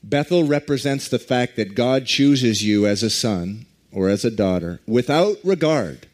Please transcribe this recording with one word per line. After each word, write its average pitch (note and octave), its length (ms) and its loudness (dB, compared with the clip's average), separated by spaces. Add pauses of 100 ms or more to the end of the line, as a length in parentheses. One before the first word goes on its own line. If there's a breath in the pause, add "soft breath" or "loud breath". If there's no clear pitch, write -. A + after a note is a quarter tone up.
Bethel D3 400 0
represents C#3+ 640 -2
the B2 120 -2
fact B2 360 -2
that G2+ 200 -4
God B2+ 300 0
chooses B2+ 580 2
you G#2 220 2
as G#2 180 0
a A2 60 0
son G2+ 580 -4 (240)
or F#2+ 180 0
as G2+ 160 0
a A#2 60 0
daughter F2+ 560 -2
without C#3+ 560 2
regard D3+ 720 -2